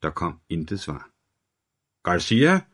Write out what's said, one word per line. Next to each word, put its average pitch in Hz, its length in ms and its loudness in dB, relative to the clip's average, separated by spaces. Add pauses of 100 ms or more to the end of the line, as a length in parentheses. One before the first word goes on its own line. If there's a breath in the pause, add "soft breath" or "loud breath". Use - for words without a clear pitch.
Der 78 100 -4
kom 82 360 -8
intet 82 320 -6
svar. - 300 -10 (920)
Garcia? 127 720 4